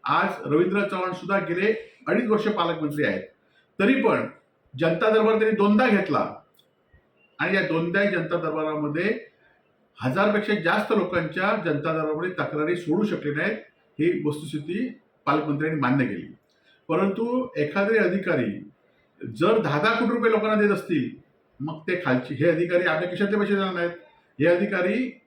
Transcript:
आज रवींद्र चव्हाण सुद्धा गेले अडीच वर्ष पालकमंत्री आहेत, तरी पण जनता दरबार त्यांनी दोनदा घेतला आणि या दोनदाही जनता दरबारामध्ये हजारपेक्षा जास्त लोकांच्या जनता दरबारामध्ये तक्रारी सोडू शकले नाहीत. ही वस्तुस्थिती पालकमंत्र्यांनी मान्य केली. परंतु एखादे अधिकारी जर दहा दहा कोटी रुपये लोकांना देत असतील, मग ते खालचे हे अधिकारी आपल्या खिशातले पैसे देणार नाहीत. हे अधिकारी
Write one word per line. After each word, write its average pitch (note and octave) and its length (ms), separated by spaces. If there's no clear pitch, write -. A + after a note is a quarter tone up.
आज E3+ 240
रवींद्र F#3+ 440
चव्हाण F#3 240
सुद्धा F#3+ 260
गेले F#3+ 580
अडीच G#3+ 240
वर्ष G#3+ 180
पालकमंत्री D#3 560
आहेत, G2+ 180
तरी A#3+ 220
पण - 240
जनता E3+ 320
दरबार A3 280
त्यांनी A3 180
दोनदा G#3 320
घेतला - 460
आणि F#3 180
या F#3 60
दोनदाही F3 460
जनता E3+ 280
दरबारामध्ये D#3 840
हजारपेक्षा G#3 540
जास्त F#3 380
लोकांच्या F#3 720
जनता D#3 280
दरबारामध्ये D#3+ 380
तक्रारी D3+ 460
सोडू F3+ 280
शकले D3 300
नाहीत. G3+ 220
ही D#3+ 260
वस्तुस्थिती D3+ 720
पालकमंत्र्यांनी D3+ 540
मान्य C3 260
केली. F#2+ 200
परंतु A3+ 680
एखादे G3 420
अधिकारी E3 720
जर A3 180
दहा D3 220
दहा A3+ 140
कोटी A#3 160
रुपये A#3 200
लोकांना G#3+ 320
देत G#3 80
असतील, - 540
मग D#3+ 180
ते - 280
खालचे C3 280
हे D3+ 160
अधिकारी F3 340
आपल्या F3 260
खिशातले G3+ 280
पैसे G3+ 160
देणार F#3+ 200
नाहीत. F3 160
हे D3+ 60
अधिकारी G3 800